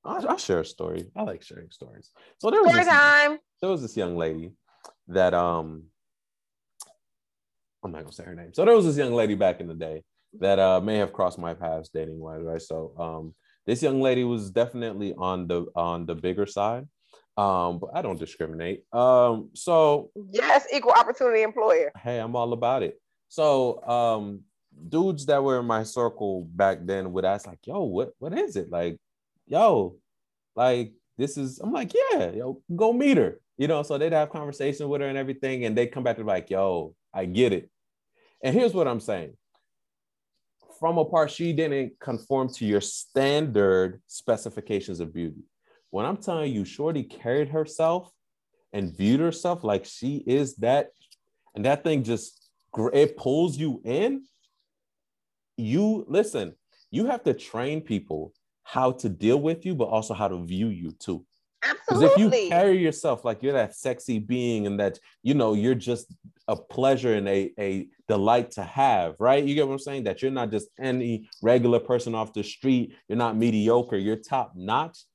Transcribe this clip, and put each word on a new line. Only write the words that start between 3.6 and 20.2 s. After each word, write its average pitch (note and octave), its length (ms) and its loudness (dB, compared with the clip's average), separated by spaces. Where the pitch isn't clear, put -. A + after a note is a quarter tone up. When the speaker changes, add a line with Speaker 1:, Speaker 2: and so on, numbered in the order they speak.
Speaker 1:
there F#3 100 -2
was E3 120 -2
this A2 120 -10
young F2 220 -2
lady D#2+ 360 -4
that, F2+ 260 4
um, D#2+ 500 0
I'm F#2 80 -12
not D#2+ 100 -14
gonna D2 100 -18
say E2+ 120 -18
her F2 100 -16
name. E2+ 200 -20
So E3+ 100 0
there A#3 100 8
was G3+ 120 6
this D3 100 2
young C3 160 0
lady A2 220 2
back F#2+ 260 2
in F2+ 60 -10
the E2 80 -12
day D#2+ 300 -10
that, G2 180 4
uh, F#2+ 220 4
may G#2+ 160 -2
have G2+ 160 -2
crossed F2+ 260 -2
my E2+ 140 -8
paths D#2+ 400 -8
dating D#2+ 260 -8
wise, D#2+ 240 -12
right? E2 200 -8
So, D#2+ 360 -10
um, D#2+ 360 -10
this B2+ 160 -2
young C3+ 180 0
lady B2+ 240 2
was A2 260 -4
definitely A2+ 680 -4
on F#2 300 -4
the, F2 180 -4
on E2+ 300 -4
the E2+ 80 -6
bigger F#2 320 -4
side, A2+ 420 -4
um, F2+ 420 0
but F#2 140 -10
I E3+ 80 -4
don't F#2+ 180 -6
discriminate. D#2+ 680 -8
Um, B2 580 4
so D#3 580 2